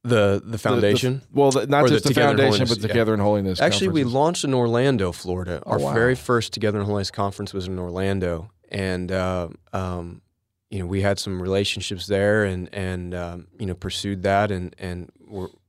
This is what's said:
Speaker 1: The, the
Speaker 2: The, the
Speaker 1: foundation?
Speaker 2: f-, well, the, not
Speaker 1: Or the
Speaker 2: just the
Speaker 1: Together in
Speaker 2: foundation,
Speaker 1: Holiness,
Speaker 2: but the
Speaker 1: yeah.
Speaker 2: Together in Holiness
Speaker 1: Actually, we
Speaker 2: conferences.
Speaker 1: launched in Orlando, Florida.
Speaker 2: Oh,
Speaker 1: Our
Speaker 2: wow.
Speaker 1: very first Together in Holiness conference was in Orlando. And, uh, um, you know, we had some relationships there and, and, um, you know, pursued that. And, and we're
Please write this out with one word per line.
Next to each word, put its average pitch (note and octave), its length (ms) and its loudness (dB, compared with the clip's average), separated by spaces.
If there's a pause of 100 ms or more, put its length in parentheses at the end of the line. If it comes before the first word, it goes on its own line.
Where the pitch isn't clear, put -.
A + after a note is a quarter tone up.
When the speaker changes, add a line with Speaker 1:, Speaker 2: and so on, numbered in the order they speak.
Speaker 1:
The, A#2+ 40 -6
the G2+ 320 4
Speaker 2:
The, A2 120 -14
the G#2+ 60 -6
Speaker 1:
foundation? A#2+ 680 2
Speaker 2:
f-, - 100 -20
well, C#3 160 6
the, C3 160 2
not C#3+ 180 4
Speaker 1:
Or B2 40 6
the A2 80 6
Speaker 2:
just - 80 0
the C#3+ 60 2
Speaker 1:
Together C#3+ 200 4
in - 60 2
Speaker 2:
foundation, C3+ 160 4
Speaker 1:
Holiness, A#2 160 2
Speaker 2:
but A#2 140 0
the - 60 -
Speaker 1:
yeah. F2+ 60 -2
Speaker 2:
Together A2 200 2
in G#2 60 0
Holiness G2+ 400 2
Speaker 1:
Actually, F#3+ 280 2
we D#3+ 140 2
Speaker 2:
conferences. A#2+ 120 -2
Speaker 1:
launched D#3 300 2
in C3+ 100 0
Orlando, A#2+ 560 2
Florida. F2+ 560 -6
Speaker 2:
Oh, - 60 -2
Speaker 1:
Our - 80 2
Speaker 2:
wow. - 140 0
Speaker 1:
very A#2+ 200 4
first A#2+ 380 0
Together G#2+ 260 -2
in G2+ 80 -2
Holiness G2+ 240 -2
conference G2+ 420 -4
was F#2 140 -6
in F#2 120 -6
Orlando. F2+ 720 -2 (200)
And, F#2 400 -4
uh, F#2 380 -2 (240)
um, F2+ 500 -6 (480)
you G2+ 80 -6
know, F2+ 80 -4
we F#2+ 160 -2
had G2+ 160 2
some F#2 240 -6
relationships F#2+ 640 -2
there G2+ 380 2
and, F2+ 280 -4
and, F2+ 420 -6
um, F2 340 -10 (100)
you G#2+ 80 -6
know, F2+ 80 -4
pursued F#2+ 480 -6
that. G2+ 300 2
And, F2+ 260 -6
and F2+ 320 -10 (160)
we're F#2 220 -10 (200)